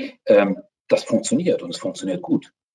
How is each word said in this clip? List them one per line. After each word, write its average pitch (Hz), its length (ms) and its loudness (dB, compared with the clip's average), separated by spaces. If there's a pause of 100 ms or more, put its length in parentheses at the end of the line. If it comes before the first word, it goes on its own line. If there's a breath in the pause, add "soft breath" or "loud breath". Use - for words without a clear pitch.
(260 loud breath)
ähm, 101 320 4 (280)
das - 160 2
funktioniert - 600 0
und 85 80 -12
es - 80 -12
funktioniert - 440 -6
gut. - 300 -2 (220)